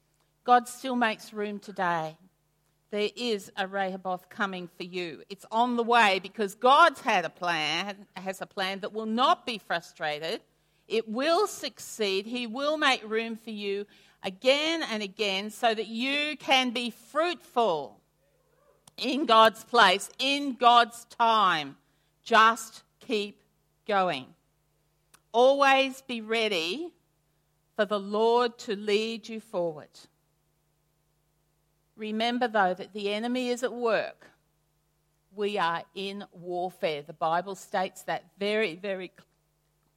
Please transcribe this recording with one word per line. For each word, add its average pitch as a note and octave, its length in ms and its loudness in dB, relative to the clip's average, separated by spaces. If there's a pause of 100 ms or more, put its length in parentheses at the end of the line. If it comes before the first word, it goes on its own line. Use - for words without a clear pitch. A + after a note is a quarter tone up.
(440)
God B3 240 6
still C4 280 -6
makes A3 380 -2
room G#3 240 -6
today. F3 580 -4 (760)
There G#3 240 -2
is A3 440 -4
a F#3+ 100 -4
Rehoboth F#3+ 640 -6
coming F#3 480 -6
for F#3 60 -12
you. F3 440 -8
It's - 240 -16
on A#3+ 240 2
the A#3+ 60 2
way A3 400 4
because G3 320 -6
God's D4 480 6
had G3 240 0
a - 20 -6
plan, F3 800 -4 (100)
has F#3+ 240 -8
a F#3+ 60 -10
plan F#3+ 340 -6
that G3+ 140 -8
will A3 100 -6
not B3+ 400 2
be A#3 140 -6
frustrated. E3 840 -6 (460)
It A3+ 200 -2
will D4+ 400 0
succeed. G3+ 800 -4
He A#3+ 220 -6
will C#4 320 -2
make C4 280 0
room A3 300 -4
for A3+ 140 -16
you G3+ 360 -6 (360)
again C#4+ 680 0
and G#3+ 120 -6
again G3+ 480 -4
so A3+ 240 0
that G#3+ 140 -6
you C#4 500 -4
can C4 320 0
be A#3+ 180 -4
fruitful A3 1120 -2 (960)
in B3+ 300 -4
God's A3 380 6
place, G3+ 440 4 (100)
in C#4 360 -2
God's A#3 500 4
time. F3+ 720 2 (480)
Just A3+ 580 4 (180)
keep G#3 420 -4 (440)
going. F3+ 420 0 (1040)
Always C4+ 680 4
be A#3 220 -8
ready A3 680 -2 (840)
for G#3+ 80 0
the G3+ 160 -4
Lord A3+ 600 0
to - 140 -8
lead G#3+ 540 -2
you A3+ 120 -10
forward. E3+ 500 -6 (2000)
Remember, A3+ 500 -2
though, G3+ 280 2
that F#3+ 180 -12
the G3+ 200 -4
enemy A#3+ 360 -4
is B3 160 -4
at A3 80 -4
work. A3+ 560 -2 (1080)
We G3+ 240 -2
are E3+ 240 -2 (140)
in G3 360 -10
warfare. F3 720 -6
The D#3 100 -18
Bible F3 440 -4
states - 480 -6
that E3 200 -6 (140)
very, G#3 380 -2
very F#3 320 -10
cl-, - 180 -20 (720)